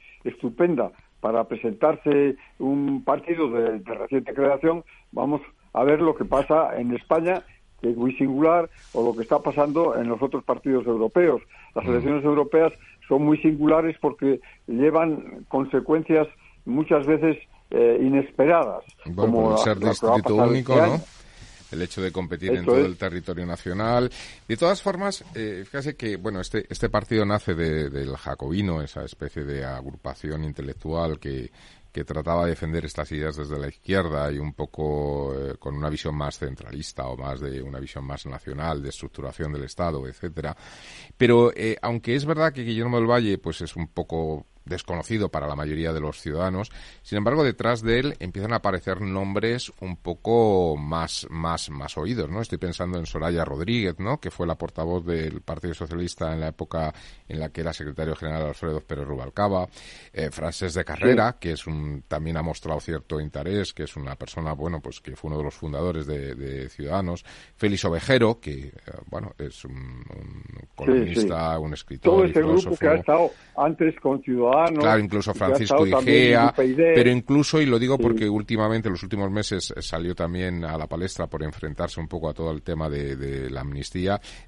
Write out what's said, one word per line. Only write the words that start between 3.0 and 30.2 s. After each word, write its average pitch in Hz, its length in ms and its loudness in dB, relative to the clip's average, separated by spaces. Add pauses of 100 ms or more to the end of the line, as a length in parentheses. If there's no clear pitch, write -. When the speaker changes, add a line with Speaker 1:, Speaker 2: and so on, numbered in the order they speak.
Speaker 1:
partido 147 460 0
de, 113 300 0
de 98 140 -10
reciente 113 400 -4
creación, 143 500 2 (280)
vamos 135 300 -2 (320)
a 120 100 2
ver 151 180 6
lo 160 140 4
que 120 100 -4
pasa 143 520 2
en 120 160 -2
España, 165 500 0 (380)
que 120 80 0
es 120 80 0
muy 127 180 0
singular, 156 540 4 (240)
o 113 100 2
lo 117 120 2
que 113 80 -2
está 147 160 2
pasando 147 580 2
en 120 100 0
los 117 140 -2
otros 135 220 -2
partidos 127 420 0
europeos. 120 560 4 (340)
Las 110 100 -2
Speaker 2:
Mm. 92 40 -2
Speaker 1:
elecciones 135 340 2
europeas 147 480 4 (380)
son 139 140 4
muy 151 160 6
singulares 156 600 4
porque 135 400 2 (280)
llevan 151 800 2
consecuencias 151 800 2 (380)
muchas 147 400 2
veces, 156 320 4 (340)
eh, 117 280 4
inesperadas, 135 840 2 (220)
Speaker 2:
Bueno, 90 160 -4 (120)
Speaker 1:
como 113 80 4
Speaker 2:
por - 20 6
el 110 80 4
Speaker 1:
la, 107 60 4
Speaker 2:
ser 110 200 4
Speaker 1:
la - 20 -4
que 98 40 -6
va 110 60 4
a 113 260 4
Speaker 2:
distrito 110 220 4
Speaker 1:
pasar 120 120 6
Speaker 2:
único, 127 240 2
Speaker 1:
este 156 140 8
Speaker 2:
¿no? - 60 2
Speaker 1:
año. 165 100 0 (680)
Speaker 2:
El 80 100 -4
hecho 90 220 -6
de 92 80 -2
competir 87 400 -4
en - 60 2
Speaker 1:
Esto 87 140 2
Speaker 2:
todo 131 100 6
Speaker 1:
es. - 40 4
Speaker 2:
el 90 120 -4
territorio 87 500 -6
nacional. 110 640 0 (360)
De 110 80 -2
todas 175 260 2
formas, 196 440 -4 (100)
eh, 107 300 -6
fíjese 139 300 -8
que, 107 220 -4
bueno, 95 220 -4
este, 101 300 -4
este - 180 -4
partido 107 380 2
nace 101 300 0
de, 78 340 0
del 69 260 -6
jacobino, 80 680 -2
esa 69 200 -10
especie 73 400 -10
de 69 220 -6
agrupación 67 800 -8